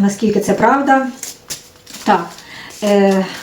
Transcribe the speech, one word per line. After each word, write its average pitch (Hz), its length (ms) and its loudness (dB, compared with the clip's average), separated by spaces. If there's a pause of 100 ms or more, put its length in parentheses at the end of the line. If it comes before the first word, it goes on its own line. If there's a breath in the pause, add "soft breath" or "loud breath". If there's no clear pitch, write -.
наскільки 202 400 0
це 196 140 0
правда. 269 520 2 (960)
Так, 180 220 0 (560 loud breath)
е, 196 440 2 (160 loud breath)